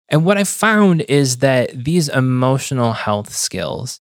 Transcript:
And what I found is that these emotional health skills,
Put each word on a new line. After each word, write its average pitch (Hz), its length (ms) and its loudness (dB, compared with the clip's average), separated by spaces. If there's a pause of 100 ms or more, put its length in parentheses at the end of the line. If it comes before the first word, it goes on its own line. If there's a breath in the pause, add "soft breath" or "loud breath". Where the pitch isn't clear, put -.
(100)
And 156 140 2
what 196 140 2
I 202 60 0
found 202 580 2
is 131 360 0
that 127 460 0
these 160 240 0
emotional 127 840 0
health 104 400 -4
skills, - 640 -8 (160)